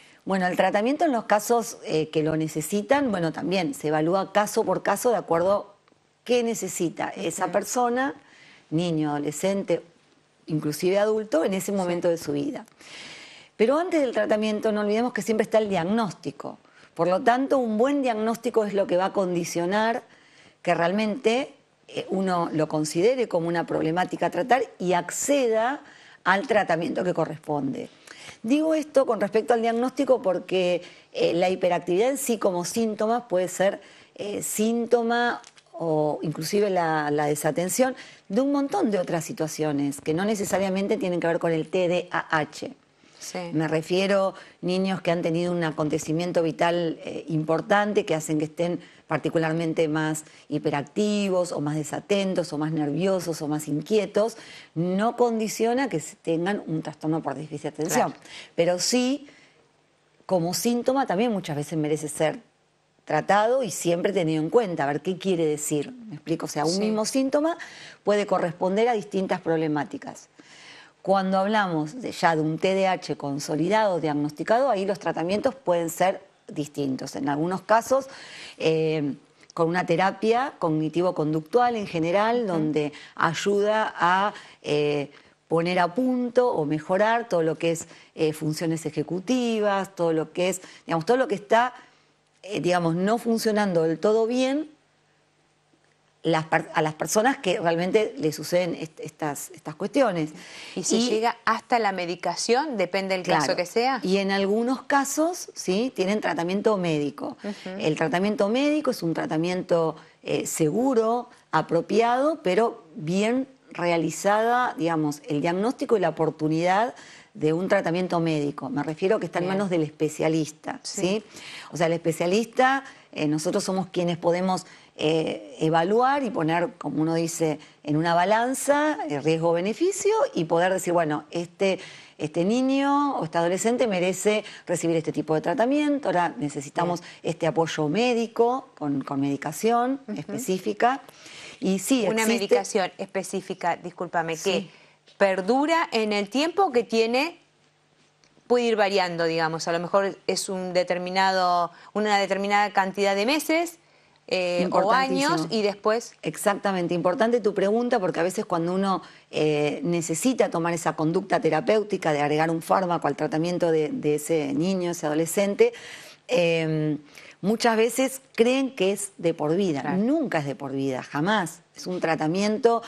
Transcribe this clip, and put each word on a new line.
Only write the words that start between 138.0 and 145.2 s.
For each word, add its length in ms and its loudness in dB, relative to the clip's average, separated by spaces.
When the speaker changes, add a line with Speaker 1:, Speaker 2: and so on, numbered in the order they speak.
Speaker 1:
con, 240 -2
con 180 -6
medicación 880 0
Speaker 2:
Ujú. 100 -8
Speaker 1:
específica. 840 -2
Y 200 0
sí, 280 2
Speaker 2:
Una 140 2
Speaker 1:
existe 120 4
Speaker 2:
medicación 640 2
específica, 800 -4
discúlpame, 640 -4
Speaker 1:
Sí. 120 -2
Speaker 2:
que 360 -4
perdura 720 2